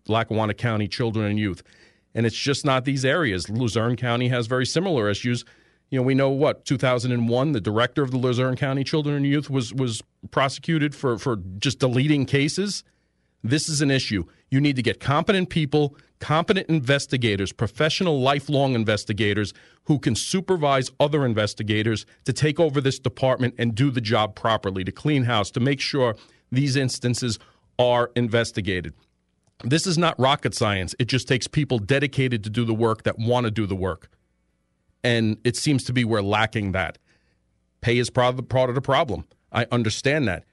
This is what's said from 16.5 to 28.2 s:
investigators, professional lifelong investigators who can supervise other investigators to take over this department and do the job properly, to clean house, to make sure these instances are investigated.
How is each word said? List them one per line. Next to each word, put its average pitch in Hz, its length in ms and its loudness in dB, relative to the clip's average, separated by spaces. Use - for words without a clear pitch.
investigators, 123 840 0
professional 156 680 0
lifelong 139 540 2
investigators 104 760 0
who 151 140 2
can 123 180 0
supervise 147 840 0
other 147 260 2
investigators 107 800 0
to 131 80 -2
take 151 260 0
over 147 220 2
this 131 180 0
department 127 600 0
and 117 160 0
do 135 160 2
the 120 100 -2
job 107 340 0
properly, 98 500 -2
to 95 80 -6
clean 147 320 0
house, 113 280 0
to 123 80 -4
make 135 200 0
sure 123 360 0
these 135 260 2
instances 123 600 -2
are 123 380 4
investigated. 104 800 0